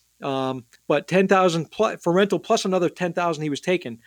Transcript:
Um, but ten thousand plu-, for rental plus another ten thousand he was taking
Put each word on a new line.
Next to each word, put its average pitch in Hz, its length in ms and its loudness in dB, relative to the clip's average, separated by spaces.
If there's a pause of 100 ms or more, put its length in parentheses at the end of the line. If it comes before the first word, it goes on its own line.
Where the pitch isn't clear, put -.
(220)
Um, 131 440 -6 (220)
but 147 200 0
ten 190 200 2
thousand 185 440 2
plu-, 214 260 -2
for - 140 -2
rental 190 280 2
plus 220 260 -2
another 185 240 0
ten 175 240 -6
thousand 170 300 -2
he 156 60 -4
was 139 120 -4
taking 175 460 -4